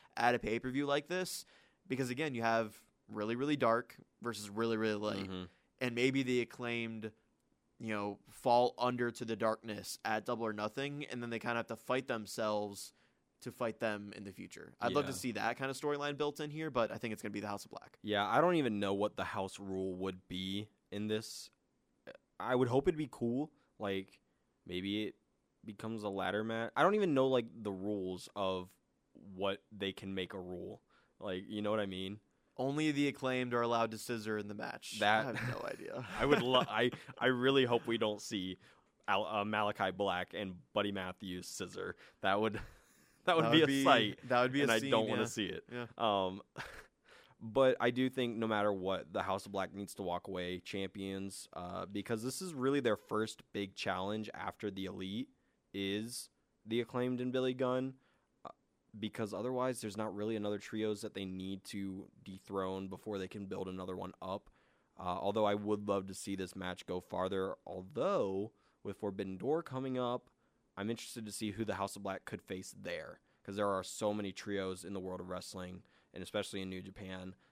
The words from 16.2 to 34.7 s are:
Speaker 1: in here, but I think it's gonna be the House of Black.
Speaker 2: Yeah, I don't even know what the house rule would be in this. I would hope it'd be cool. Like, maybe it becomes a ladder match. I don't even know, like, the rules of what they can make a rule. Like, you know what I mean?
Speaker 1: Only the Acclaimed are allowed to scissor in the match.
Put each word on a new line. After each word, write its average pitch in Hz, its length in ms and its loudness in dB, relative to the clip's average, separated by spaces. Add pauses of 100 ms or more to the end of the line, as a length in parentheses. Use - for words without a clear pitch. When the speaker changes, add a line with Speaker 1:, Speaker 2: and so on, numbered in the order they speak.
Speaker 1:
in 151 100 -4
here, 156 220 -4
but 120 200 2
I 110 60 -4
think 113 140 -4
it's 104 100 -8
gonna 107 120 -6
be 104 80 -4
the 104 80 -4
House 101 160 -6
of - 60 -20
Black. - 300 -16
Speaker 2:
Yeah, 104 240 2
I 113 140 6
don't 175 160 8
even 120 240 4
know 98 140 4
what 101 240 2
the 95 80 0
house 95 340 -2
rule 95 360 -2
would 92 340 -4
be 95 400 -4 (220)
in 104 160 -2
this. - 420 -4 (920)
I 117 160 2
would 123 140 6
hope 139 180 4
it'd 165 100 4
be 147 140 -4
cool. 123 400 -2 (280)
Like, 98 420 -4 (440)
maybe 98 420 -2
it - 80 -10 (500)
becomes 110 380 -8
a 104 60 -2
ladder 98 360 0
match. 113 320 -2
I 143 60 8
don't 196 120 6
even 196 180 4
know, 131 140 6
like, 127 260 4
the 104 180 -6
rules 95 640 -2
of 92 340 0 (640)
what 98 260 0 (120)
they 98 180 -2
can 95 240 -6
make 92 180 -4
a 98 60 -8
rule. 90 420 -8 (380)
Like, 95 280 -4
you 104 140 -4
know 104 100 2
what 110 100 4
I 101 40 2
mean? 95 340 -4 (360)
Speaker 1:
Only 147 360 0
the 143 160 4
Acclaimed 127 460 -2
are 120 80 4
allowed 117 300 4
to 110 60 0
scissor 110 400 -2
in 101 100 -4
the 104 60 -6
match. - 460 -8